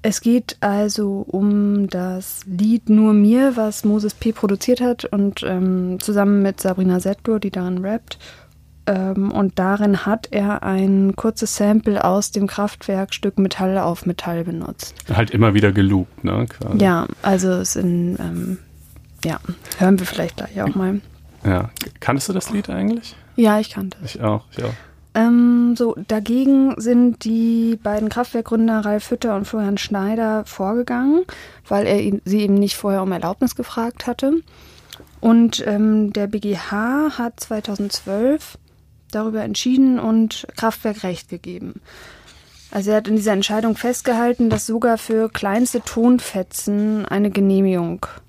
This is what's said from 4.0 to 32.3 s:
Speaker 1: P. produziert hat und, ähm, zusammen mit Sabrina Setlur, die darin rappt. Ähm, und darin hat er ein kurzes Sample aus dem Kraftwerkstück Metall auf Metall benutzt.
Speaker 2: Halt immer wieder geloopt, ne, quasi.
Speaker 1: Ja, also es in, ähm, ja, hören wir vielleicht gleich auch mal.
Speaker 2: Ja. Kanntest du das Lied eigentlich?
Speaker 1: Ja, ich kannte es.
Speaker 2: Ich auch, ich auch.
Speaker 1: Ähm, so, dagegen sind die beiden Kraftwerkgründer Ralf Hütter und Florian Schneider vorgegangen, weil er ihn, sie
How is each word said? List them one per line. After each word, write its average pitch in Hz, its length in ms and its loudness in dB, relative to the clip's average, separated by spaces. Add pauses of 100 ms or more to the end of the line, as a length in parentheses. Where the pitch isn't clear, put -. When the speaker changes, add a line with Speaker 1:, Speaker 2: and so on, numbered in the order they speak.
Speaker 1:
P. 226 160 -2
produziert 220 500 0
hat 247 240 -2
und, 202 420 -2
ähm, 185 540 0
zusammen 202 400 2
mit 190 180 0
Sabrina 185 400 2
Setlur, 208 400 -2
die 196 120 -4
darin 180 340 -4
rappt. 220 320 -6 (680)
Ähm, 190 440 0
und 196 280 0
darin 202 480 2
hat 220 240 -2
er 208 320 -2
ein 190 520 2
kurzes 220 400 -4
Sample 208 480 2
aus 196 280 0
dem 202 160 0
Kraftwerkstück 196 920 -4
Metall 190 400 0
auf 170 300 -2
Metall 170 360 -4
benutzt. - 520 -10 (180)
Speaker 2:
Halt 113 160 2
immer 107 240 4
wieder 104 180 4
geloopt, 95 520 2
ne, 104 260 -2
quasi. - 340 0
Speaker 1:
Ja, 180 220 4 (160)
also 190 280 2
es 185 260 -2
in, 175 440 0
ähm, 175 380 -6 (680)
ja, 165 160 -4 (380)
hören 185 220 4
wir 180 80 -6
vielleicht 170 300 -6
gleich 202 260 -10
auch 196 100 -2
mal. 190 260 -2 (440)
Speaker 2:
Ja. 101 280 0 (280)
Kanntest 135 300 -2
du 190 40 -4
das 190 180 -6
Lied 202 180 -4
eigentlich? 202 460 -4 (200)
Speaker 1:
Ja, 214 240 4
ich 220 120 -6
kannte 196 320 -10
es. 117 100 -10
Speaker 2:
Ich - 80 -10
auch, 107 300 0
ich 117 120 -8
auch. 113 100 -4 (420)
Speaker 1:
Ähm, 240 600 4
so, 233 200 -2 (120)
dagegen 262 720 2
sind 240 440 2
die 226 580 0
beiden 214 280 -2
Kraftwerkgründer 226 720 0
Ralf 208 280 -4
Hütter 233 260 -2
und 196 100 -4
Florian 202 340 -4
Schneider 214 680 -2
vorgegangen, 247 760 0 (440)
weil 202 200 0
er 202 120 2
ihn, 202 260 -2
sie 202 160 2